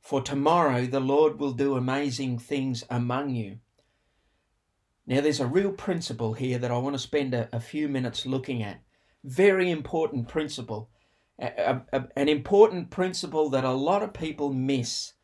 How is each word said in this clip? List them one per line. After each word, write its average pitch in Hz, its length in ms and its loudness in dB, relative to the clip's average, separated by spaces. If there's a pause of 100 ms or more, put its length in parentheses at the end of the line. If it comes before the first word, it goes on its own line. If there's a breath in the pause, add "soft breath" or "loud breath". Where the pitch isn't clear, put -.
for 139 180 -2
tomorrow 139 680 2
the 135 120 0
Lord 147 400 4
will 143 140 -2
do 139 220 2
amazing 127 640 -2
things 131 500 -4
among 123 460 -2
you." 107 240 -8 (1500)
Now, 127 160 2
there's 147 200 2
a 127 40 2
real 190 280 2
principle 120 600 -4
here 123 240 -2
that 120 140 -2
I 120 60 0
want 139 180 -2
to 131 40 -4
spend 135 360 -2
a, 113 200 -2
a 113 40 -2
few 151 280 -4
minutes 127 380 -4
looking 127 380 -4
at. 101 180 -8 (420)
Very 180 460 4
important 151 580 -2
principle. 117 640 -6 (500)
A, 123 60 -6
a, 127 540 -2
a, - 160 -6
an 139 140 2
important 180 600 4
principle 156 600 -2
that 131 120 2
a 127 80 2
lot 156 300 2
of 214 120 -6
people 151 380 -4
miss 131 600 -4 (100)